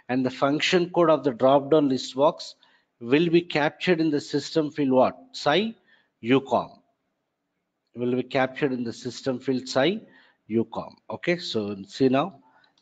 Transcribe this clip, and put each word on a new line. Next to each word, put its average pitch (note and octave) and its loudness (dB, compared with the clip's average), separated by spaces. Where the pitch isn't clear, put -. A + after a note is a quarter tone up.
and B2+ 0
the B2+ -2
function D#3 0
code F3 2
of C#3 2
the C#3+ 0
drop-down C#3 4
list B2+ -4
box D3 0
will D3 2
be E3+ 4
captured D#3 -2
in D#3+ 0
the C#3+ 0
system D3 -4
field C#3 -2
what? B2+ 4
Psi G3 -2
ucom. A2+ 0
Will B2 -2
be B2 -2
captured C3 -2
in B2 -6
the A2+ -8
system B2+ -6
field B2+ -4
Psi E3 0
ucom. A2 -4
Okay, F3 -2
so G#2 -6
see C3+ 0
now, D3 0